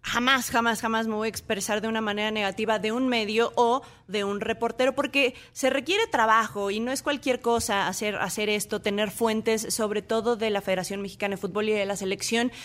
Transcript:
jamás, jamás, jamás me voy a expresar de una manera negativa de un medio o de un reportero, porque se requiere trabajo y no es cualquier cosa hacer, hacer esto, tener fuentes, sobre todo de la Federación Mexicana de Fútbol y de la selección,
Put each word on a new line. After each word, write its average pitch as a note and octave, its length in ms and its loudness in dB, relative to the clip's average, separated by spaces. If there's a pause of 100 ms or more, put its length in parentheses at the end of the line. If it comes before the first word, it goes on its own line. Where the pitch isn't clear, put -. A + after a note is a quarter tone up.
jamás, B3 480 2
jamás, A#3 320 2
jamás A3 260 0
me A3 60 -2
voy G#3+ 140 -2
a - 20 0
expresar G#3 500 -2
de G#3 80 -4
una A3 140 0
manera G#3+ 300 0
negativa G#3+ 480 0
de G#3+ 120 0
un B3+ 160 0
medio A3+ 480 2
o A#3+ 280 4 (220)
de G3+ 200 -2
un G3+ 160 -2
reportero, A#3 520 0
porque C4+ 400 2 (200)
se C4 160 2
requiere D4+ 380 0
trabajo A3 640 2
y G#3+ 100 -2
no B3 100 -4
es C4 100 -4
cualquier C4+ 380 -2
cosa A3+ 480 0
hacer, G3+ 300 -4
hacer G#3 320 -2
esto, G#3 320 -2
tener G#3 300 0
fuentes, A3 640 0
sobre G#3+ 280 0
todo A3+ 340 0
de A3 140 -2
la G3+ 100 0
Federación F#3+ 420 -2
Mexicana G3+ 340 -4
de F#3 60 -10
Fútbol G#3 280 -2
y - 20 4
de G#3 140 2
la G3+ 100 -2
selección, G3+ 560 -2 (140)